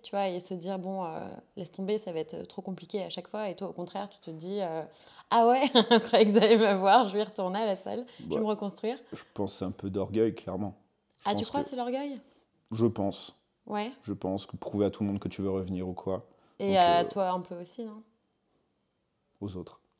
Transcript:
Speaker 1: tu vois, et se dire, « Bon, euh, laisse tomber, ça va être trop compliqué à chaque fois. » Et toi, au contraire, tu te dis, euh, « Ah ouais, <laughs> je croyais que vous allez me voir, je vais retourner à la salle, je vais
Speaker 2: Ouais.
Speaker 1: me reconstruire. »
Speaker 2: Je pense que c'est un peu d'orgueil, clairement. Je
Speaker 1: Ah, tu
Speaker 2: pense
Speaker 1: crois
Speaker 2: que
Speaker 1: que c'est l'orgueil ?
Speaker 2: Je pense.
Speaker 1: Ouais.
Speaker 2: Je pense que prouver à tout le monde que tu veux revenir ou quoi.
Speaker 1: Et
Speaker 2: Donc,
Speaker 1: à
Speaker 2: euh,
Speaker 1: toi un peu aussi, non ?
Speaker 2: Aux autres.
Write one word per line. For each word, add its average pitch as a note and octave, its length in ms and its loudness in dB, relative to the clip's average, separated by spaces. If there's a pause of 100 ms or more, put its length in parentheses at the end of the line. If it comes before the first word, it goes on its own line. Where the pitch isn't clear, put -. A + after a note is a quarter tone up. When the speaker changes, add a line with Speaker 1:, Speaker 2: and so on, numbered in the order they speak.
Speaker 1:
tu - 80 -16
vois, G3+ 180 -2
et F3+ 100 -6
se F3+ 160 -10
dire, « F#3 240 -6
Bon, F#3+ 260 -6
euh, D#3+ 140 -8 (380)
laisse F3 140 -10
tomber, G3 280 -2
ça F#3+ 120 -8
va D#3+ 80 -4
être D#3 280 -8
trop - 160 -12
compliqué F#3 400 -8
à E3+ 60 -8
chaque F3 180 -10
fois. » G#3+ 240 -6
Et E3+ 40 -10
toi, G3 140 -8
au - 40 -12
contraire, G3 360 -8
tu - 100 -20
te E3 120 -14
dis, F3+ 300 -8
euh, « D#3+ 200 -4 (480)
Ah A#3 180 8
ouais, B3+ 140 6
<laughs> B3 300 6
je A#3 80 10
croyais A3 260 6
que G#3 60 6
vous G#3 60 6
allez A3 200 8
me G#3 160 6
voir, G3 340 6
je F#3+ 80 -6
vais G#3+ 80 2
retourner G3 360 -4
à A3+ 80 0
la G3 80 0
salle, G#3 280 -6 (160)
je - 100 -14
vais - 60 -2
Speaker 2:
Ouais. A3 60 0
Speaker 1:
me G#3+ 60 0
reconstruire. » G#3+ 500 -4 (160)
Speaker 2:
Je - 80 -14 (140)
pense G2 180 -2
que - 60 -12
c'est F#2+ 60 -4
un F2+ 60 -4
peu G2 200 -8
d'orgueil, G2+ 420 0
clairement. F#2+ 420 -8 (440)
Je - 100 -20
Speaker 1:
Ah, G#3 60 0
tu G#3 60 -2
Speaker 2:
pense A3+ 80 -6
Speaker 1:
crois C#4+ 120 -4
Speaker 2:
que C#4+ 40 -6
Speaker 1:
que - 40 -12
c'est C4 60 -10
l'orgueil ? B3+ 440 -6 (520)
Speaker 2:
Je A2+ 160 2
pense. - 480 -4 (320)
Speaker 1:
Ouais. A3 240 -6 (100)
Speaker 2:
Je - 120 -8
pense - 340 -6
que - 100 -12
prouver G2+ 300 -2
à - 20 0
tout - 140 -4
le G2+ 60 0
monde G2 100 -2
que - 100 -6
tu G2 140 -8
veux F#2+ 80 -2
revenir F#2 360 -4
ou F2+ 60 -6
quoi. F#2+ 320 -6 (320)
Speaker 1:
Et G3 120 -2
Speaker 2:
Donc, F#3+ 80 4
Speaker 1:
à F3 240 6
Speaker 2:
euh, - 60 -2
Speaker 1:
toi F#3+ 220 -2
un F3+ 120 -2
peu F3 180 -14
aussi, F3+ 260 -12
non ? G#3+ 160 -14 (1400)
Speaker 2:
Aux G2 160 -8
autres. - 240 -14 (180)